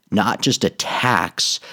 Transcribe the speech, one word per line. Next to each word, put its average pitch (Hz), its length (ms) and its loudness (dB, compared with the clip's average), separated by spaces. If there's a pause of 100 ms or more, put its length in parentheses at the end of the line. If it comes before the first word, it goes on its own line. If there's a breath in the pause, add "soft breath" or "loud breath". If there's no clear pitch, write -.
(120)
not - 280 2
just - 220 0
attacks, - 960 0 (140)